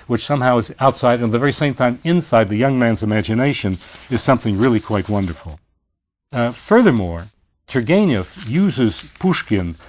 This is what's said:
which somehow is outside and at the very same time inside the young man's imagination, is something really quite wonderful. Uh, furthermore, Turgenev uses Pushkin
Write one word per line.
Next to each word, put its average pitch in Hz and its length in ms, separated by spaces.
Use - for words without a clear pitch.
which - 180
somehow 127 320
is 113 200
outside 127 440
and 117 80
at - 20
the 117 80
very 135 140
same 143 200
time 123 300
inside 160 460
the 107 80
young 131 200
man's 117 240
imagination, 107 760
is 120 120
something 110 380
really 113 220
quite 101 260
wonderful. 87 500
Uh, 120 180
furthermore, 110 800
Turgenev 131 640
uses 131 580
Pushkin 98 580